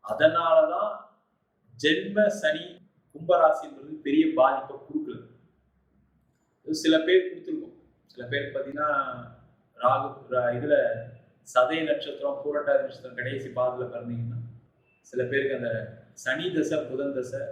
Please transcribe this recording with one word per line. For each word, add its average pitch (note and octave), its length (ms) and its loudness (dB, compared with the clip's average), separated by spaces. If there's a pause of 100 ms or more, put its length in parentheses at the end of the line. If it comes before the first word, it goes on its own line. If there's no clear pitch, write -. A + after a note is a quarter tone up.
அதனாலதான் D#3+ 880 4 (880)
ஜென்ம F#3+ 360 2 (160)
சனி D#3 280 -2 (520)
கும்பராசி E3 520 4
என்பது - 240 -16 (140)
பெரிய D3+ 200 4 (120)
பாதிப்பை C#3+ 400 4
கொடுக்கல. D3+ 420 -8 (1500)
இது D#3 140 -2
சில D#3+ 140 6 (120)
பேர் F#3 200 6
கொடுத்துருக்கோம். - 480 -10 (380)
சில B2 180 -14
பேருக்கு C#3 240 -4
பாத்தீங்கன்னா C#3 340 -6 (920)
ராகு, B2+ 300 2 (240)
ரா-, B2 240 0
இதுல D3 200 2 (720)
சதய D#3+ 400 2
நட்சத்திரம், C#3+ 520 -4
பூரட்டாதி C#3+ 440 0
நட்சத்திரம் B2+ 360 -12
கடைசி - 280 -6 (100)
பாதத்துல B2 340 -2
பிறந்தீங்கன்னா A#2 460 -6 (760)
சில B2 80 -4 (100)
பேருக்கு C3+ 280 -2
அந்த A#2 140 -4 (520)
சனி D3+ 320 -2
தசை, D#3 220 0 (100)
புதன் C#3 300 -4
தசை A2 340 -6